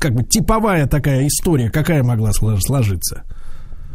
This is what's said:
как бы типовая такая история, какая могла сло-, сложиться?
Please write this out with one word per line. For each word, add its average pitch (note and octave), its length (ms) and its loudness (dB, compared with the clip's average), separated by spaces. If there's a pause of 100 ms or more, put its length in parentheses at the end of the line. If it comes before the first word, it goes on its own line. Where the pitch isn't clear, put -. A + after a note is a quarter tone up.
как B2+ 140 0
бы B2 100 0
типовая G#3 600 2
такая C#3 400 2
история, D3 460 0
какая D3+ 320 2
могла A2 300 2
сло-, G#2+ 280 2
сложиться? G#2+ 640 -2 (720)